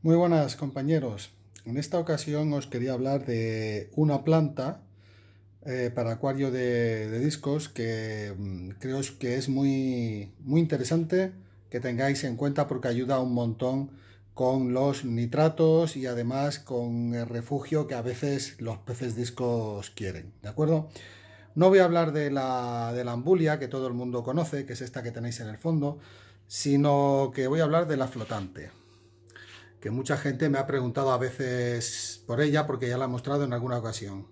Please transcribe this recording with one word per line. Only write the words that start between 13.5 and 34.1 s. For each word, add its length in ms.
con 400
los 320
nitratos 920
y 100
además 540
con 560
el 100
refugio 640
que 80
a 60
veces 580
los 180
peces 380
discos 720
quieren, 500
¿de 80
acuerdo? 400
No 120
voy 120
a 40
hablar 280
de 180
la, 640
de 80
la 80
ambulia 480
que 80
todo 220
el 60
mundo 280
conoce, 440
que 80
es 80
esta 200
que 80
tenéis 300
en 80
el 100
fondo, 400
sino 880
que 140
voy 100
a 60
hablar 240
de 80
la 100
flotante, 640
que 120
mucha 260
gente 320
me 100
ha 80
preguntado 460
a 60
veces 1080
por 140
ella 260
porque 220
ya 100
la 60
he 40
mostrado 360
en 80
alguna 240
ocasión. 560